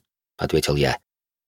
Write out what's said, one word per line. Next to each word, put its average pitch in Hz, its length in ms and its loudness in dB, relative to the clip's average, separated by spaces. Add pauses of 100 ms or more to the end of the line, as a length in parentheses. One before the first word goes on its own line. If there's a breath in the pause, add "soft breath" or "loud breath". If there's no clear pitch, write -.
(360)
ответил - 400 0
я. 67 220 0 (500)